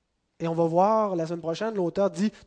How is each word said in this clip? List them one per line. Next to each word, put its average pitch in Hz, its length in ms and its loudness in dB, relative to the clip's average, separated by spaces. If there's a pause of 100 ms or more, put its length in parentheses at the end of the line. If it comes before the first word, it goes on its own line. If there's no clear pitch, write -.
(400)
Et 165 80 -4
on 165 80 -2
va 170 80 2
voir 196 540 2
la 160 100 -2
semaine 170 140 -6
prochaine, 208 340 -4
l'auteur 190 340 0
dit, 185 220 -2 (160)